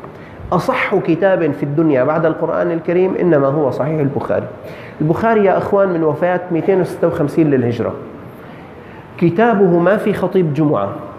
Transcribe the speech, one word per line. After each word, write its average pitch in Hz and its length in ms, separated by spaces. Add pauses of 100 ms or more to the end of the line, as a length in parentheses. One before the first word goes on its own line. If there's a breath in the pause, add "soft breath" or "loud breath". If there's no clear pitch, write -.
(520 loud breath)
أصح 254 420
كتاب 170 580
في - 100
الدنيا 147 420
بعد 160 220
القرآن 160 440
الكريم 175 500
إنما 151 260
هو 139 240
صحيح 156 300
البخاري. 120 460 (540 loud breath)
البخاري 208 440
يا 185 140
أخوان 196 300
من 165 160
وفاة 175 360 (120)
مئتين 180 280
وستة - 280
وخمسين 160 420
للهجرة. 117 420 (1300 loud breath)
كتابه 185 600
ما 180 180
في 208 160
خطيب 180 420
جمعة 135 340 (300)